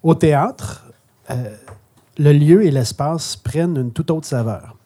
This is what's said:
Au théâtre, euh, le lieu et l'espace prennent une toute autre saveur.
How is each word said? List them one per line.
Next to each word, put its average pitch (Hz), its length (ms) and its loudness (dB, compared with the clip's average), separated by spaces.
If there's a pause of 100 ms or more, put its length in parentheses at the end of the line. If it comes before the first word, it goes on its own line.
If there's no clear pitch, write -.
Au 160 140 4
théâtre, 160 680 -2 (440)
euh, 123 200 -8 (680)
le 147 140 4
lieu 151 340 6
et 160 60 2
l'espace 143 640 -4
prennent 165 400 -4
une 123 160 -4
toute 156 180 -6
autre 156 160 -4
saveur. 113 600 -8